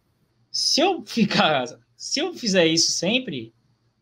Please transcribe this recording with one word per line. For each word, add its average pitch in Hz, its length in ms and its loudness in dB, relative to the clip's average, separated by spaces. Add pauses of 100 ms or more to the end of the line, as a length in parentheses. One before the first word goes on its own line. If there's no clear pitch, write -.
(520)
Se - 280 0
eu 339 240 2
ficar, 185 600 2 (320)
se - 240 -6
eu 349 140 -4
fizer 190 320 2
isso 160 260 2
sempre, 165 600 -4 (500)